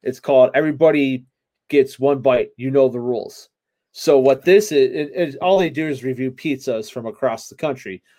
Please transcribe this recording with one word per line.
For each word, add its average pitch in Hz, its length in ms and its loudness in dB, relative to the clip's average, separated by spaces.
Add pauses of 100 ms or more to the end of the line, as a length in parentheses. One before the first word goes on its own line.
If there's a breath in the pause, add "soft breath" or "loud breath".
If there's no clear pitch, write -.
It's 127 160 -8
called 131 340 4
Everybody 147 720 0 (440)
Gets 135 280 0
One 139 220 0
Bite. 120 380 0
You 127 140 -8
know 135 180 4
the 120 100 -8
rules. 120 500 -8 (420)
So 143 280 2
what 131 240 2
this 196 280 4
is, 135 200 2
it, 151 240 -8
it, 170 260 -4
all 190 160 2
they 170 120 0
do 156 180 -6
is 131 160 -8
review 131 280 -6
pizzas 131 600 -6
from 117 160 -12
across 113 400 -6
the - 80 -20
country. 131 480 -8 (160)